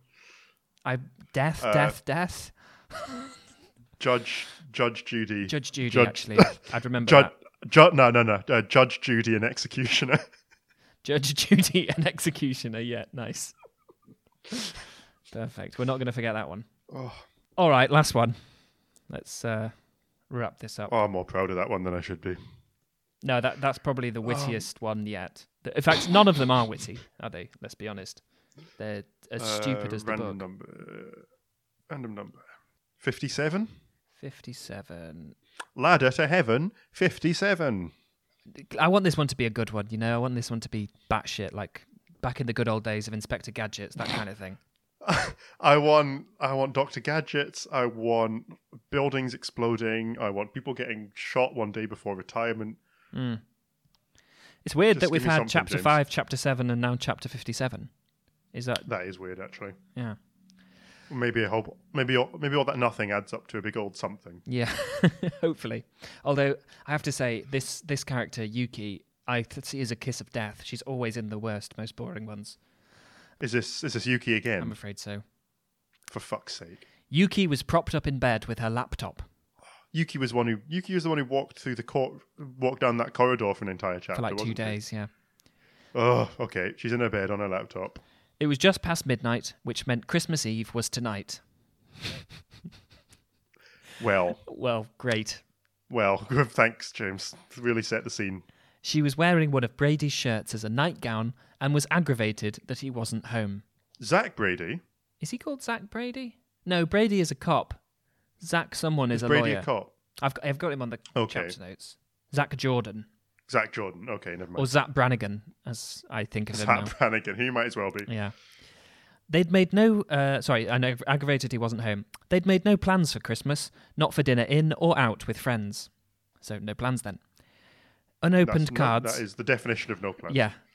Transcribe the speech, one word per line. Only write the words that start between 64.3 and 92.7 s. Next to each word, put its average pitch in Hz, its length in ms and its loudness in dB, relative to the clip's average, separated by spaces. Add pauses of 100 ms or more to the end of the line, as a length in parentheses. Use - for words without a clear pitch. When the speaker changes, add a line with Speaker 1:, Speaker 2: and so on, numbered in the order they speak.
Speaker 1:
Yeah, 123 240 -2 (360)
<laughs> - 360 0
hopefully. 120 420 -4 (400)
Although 139 320 2 (320)
I 143 40 -6
have 147 120 -4
to 151 80 -4
say, 120 400 -2
this, - 300 -4
this 147 240 -4
character 120 400 -4
Yuki, 107 580 -6 (240)
I 123 140 0
th-, 135 240 -10
see 135 160 -6
as 117 100 -4
a 117 60 -4
kiss - 240 -6
of - 100 -16
death. 107 320 -6
She's - 200 -10
always 120 340 -4
in 110 120 -6
the 107 80 -8
worst, 104 400 -8
most 110 200 -10
boring 107 280 -10
ones. 104 320 -14 (840)
Speaker 2:
Is 123 100 -4
this, - 320 -2
is 151 80 -4
this 113 160 -4
Yuki 123 280 2
again? 104 260 -2
Speaker 1:
I'm 80 100 -6
afraid 101 280 -14
so. 101 240 -12 (840)
Speaker 2:
For 104 120 -10
fuck's - 340 -8
sake. - 320 -20 (220)
Speaker 1:
Yuki 185 360 2
was 143 160 0
propped - 320 0
up 151 140 -2
in 139 100 -2
bed 120 280 0
with 113 140 -8
her 113 100 -2
laptop. 113 520 -8 (720)
Speaker 2:
Yuki 160 260 -2
was 127 160 -2
one 120 140 2
who, 110 120 0 (100)
Yuki 180 240 -4
was 175 100 0
the 165 60 -2
one 156 80 0
who 139 80 0
walked 135 340 -4
through 127 160 -6
the 117 80 -8
court, 143 380 -2 (360)
walked 127 220 0
down 120 180 2
that 117 160 -2
corridor 120 400 2
for 104 120 -6
an 98 40 -4
entire 90 300 -4
chapter, 90 160 -8
Speaker 1:
For, 127 60 -4
like, 101 160 -4
two 107 60 -6
Speaker 2:
wasn't 110 160 -4
he? 113 40 -2
Speaker 1:
days, 107 300 -6
yeah. 104 140 -6 (840)
Speaker 2:
Oh, 120 460 4
okay. 98 380 -4
She's 117 160 -4
in 120 80 0
her 117 80 2
bed 98 220 -2
on 101 80 -4
her 101 100 -2
laptop. 95 500 -6 (400)
Speaker 1:
It 151 80 0
was 143 100 2
just 190 240 4
past 170 240 -4
midnight, 120 560 -2
which - 240 -6
meant 120 220 -2
Christmas 165 400 -2
Eve 110 260 -6
was 117 160 -2
tonight. 110 520 -6 (600)
<laughs> - 100 -8 (1900)